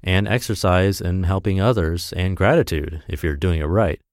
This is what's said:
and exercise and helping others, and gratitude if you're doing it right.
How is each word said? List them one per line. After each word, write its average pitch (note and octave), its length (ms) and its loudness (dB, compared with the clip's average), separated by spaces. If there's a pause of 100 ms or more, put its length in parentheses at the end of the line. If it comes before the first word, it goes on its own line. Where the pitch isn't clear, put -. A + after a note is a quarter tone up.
and F#2+ 260 0
exercise G2 720 0
and F2+ 240 -2
helping F#2+ 360 0
others, F2+ 520 0
and F#2 240 -2
gratitude E2 720 0
if - 160 -6
you're D2 120 0
doing E2+ 240 0
it D2 60 -2
right. F2+ 340 0 (120)